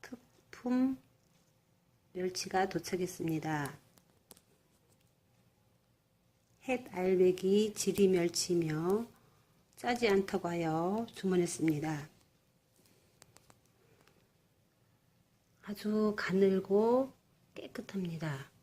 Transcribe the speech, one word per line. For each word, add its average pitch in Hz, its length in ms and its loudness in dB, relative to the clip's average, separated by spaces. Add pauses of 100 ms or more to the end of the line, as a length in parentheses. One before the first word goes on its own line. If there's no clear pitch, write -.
특품 - 960 -4 (1120)
멸치가 185 560 -2
도착했습니다. 160 1080 -4 (2750)
햇 247 300 -6
알배기 185 800 4
지리 196 340 2
멸치며 170 960 0 (720)
짜지 240 320 0
않다고 196 400 2
하여 170 680 -2
주문했습니다. 160 960 0 (3500)
아주 214 540 0
가늘고 196 960 2 (420)
깨끗합니다. 165 960 -8 (120)